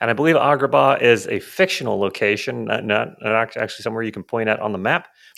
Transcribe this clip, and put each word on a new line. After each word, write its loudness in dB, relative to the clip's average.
And 0
I 2
believe 2
Agrabah 4
is 4
a -2
fictional -2
location, -2
not, -4
not, 0
not -2
act-, 0
actually -6
somewhere -6
you -6
can -12
point -4
at 0
on -4
the -4
map, -2